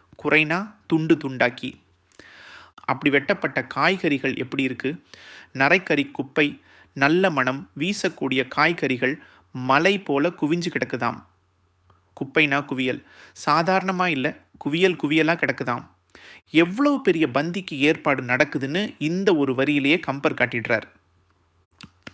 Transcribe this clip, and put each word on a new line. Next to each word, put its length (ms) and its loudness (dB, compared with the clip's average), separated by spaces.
குறைனா 520 0
துண்டு 300 2
துண்டாக்கி. 640 -4
அப்படி 360 -2
வெட்டப்பட்ட 560 -2
காய்கறிகள் 680 -2
எப்படி 260 -6
இருக்கு? 400 -6
நரைக்கறி 560 2
குப்பை, 500 -2
நல்ல 380 2
மணம் 480 -2
வீசக்கூடிய 720 -2
காய்கறிகள் 720 0
மலை 480 2
போல 280 0
குவிஞ்சு 400 -2
கிடக்குதாம். 560 -4
குப்பைனா 520 0
குவியல், 400 -4
சாதாரணமா 600 2
இல்ல, 340 -2
குவியல் 380 0
குவியலா 380 2
கிடக்குதாம். 520 -4
எவ்வளவு 520 2
பெரிய 240 2
பந்திக்கு 520 -4
ஏற்பாடு 440 2
நடக்குதுன்னு 760 -2
இந்த 380 2
ஒரு 160 2
வரியிலேயே 480 2
கம்பர் 340 -2
காட்டிடுறார். 520 -2